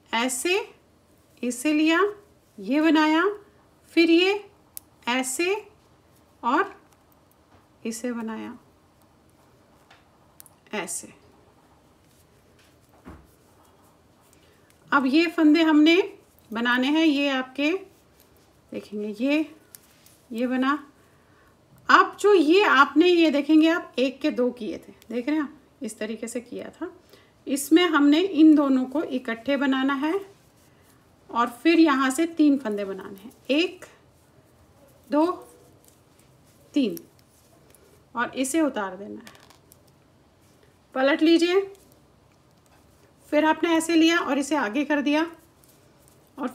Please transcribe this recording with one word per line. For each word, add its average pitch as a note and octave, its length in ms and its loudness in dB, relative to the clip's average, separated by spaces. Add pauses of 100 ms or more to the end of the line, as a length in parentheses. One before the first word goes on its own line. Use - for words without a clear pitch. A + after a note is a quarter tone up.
(120)
ऐसे, C4 480 -2 (840)
इसे B3 300 -4
लिया, D#4 280 0 (560)
ये A3+ 240 -2
बनाया, D#4 420 2 (720)
फिर E4 160 4
ये F#4+ 340 2 (640)
ऐसे C4 460 -4 (880)
और C4+ 320 -2 (1120)
इसे A3+ 260 -8
बनाया A3+ 460 -12 (2250)
ऐसे। - 400 -10 (3750)
अब C4+ 140 2
ये D4+ 220 2
फंदे E4 360 4
हमने D#4 340 4 (540)
बनाने A#3+ 360 -2
हैं, D#4+ 180 2
ये C#4+ 240 0
आपके C4+ 420 -4 (1000)
देखेंगे, G#3 480 -12
ये, D4 260 -2 (840)
ये A#3+ 160 -6
बना। C4 300 -2 (1120)
अब E4+ 300 4
जो G4+ 140 4
ये F4 300 4
आपने, C#4+ 440 4
ये E4 240 4
देखेंगे D4+ 380 4
आप, E4+ 300 -4
एक C4 220 -2
के D4+ 100 -2
दो B3 200 -2
किए - 260 -10
थे, - 160 -20 (160)
देख A#3+ 180 -8
रहे D4 80 -2
हैं D#4 80 -2
आप, - 100 -12 (280)
इस A3+ 180 -12
तरीके A3 280 -10
से A#3+ 140 -10
किया G3+ 300 -16
था। F4+ 200 -14 (560)
इसमें D#4+ 380 2
हमने D4 360 4
इन D#4 340 6
दोनों C4+ 300 2
को D4+ 180 -4
इकट्ठे B3+ 540 -6
बनाना C4+ 380 -2
है D4+ 180 -2 (1160)
और A#3 200 -2 (140)
फिर E4 160 4
यहाँ C4+ 300 4
से E4 180 -2
तीन D4 300 2
फंदे G#3 280 -6
बनाने G3 340 -12
हैं, A#3+ 120 -20 (200)
एक, E4+ 340 -2 (1200)
दो, D4 160 0 (1500)
तीन, G#3+ 240 -2 (1200)
और A#3+ 200 -6
इसे C4+ 260 -2
उतार G#3 340 -4
देना G#3 260 -16
है। A3+ 140 -20 (1600)
पलट C#4 260 0
लीजिए, E4+ 400 2 (1700)
फिर D4+ 140 2
आपने D#4 240 0
ऐसे E4 260 0
लिया E4 240 4
और C4+ 180 -4
इसे C#4+ 180 -4
आगे D4 300 -2
कर D4 160 -2
दिया D4 240 0 (1120)
और B3+ 180 -6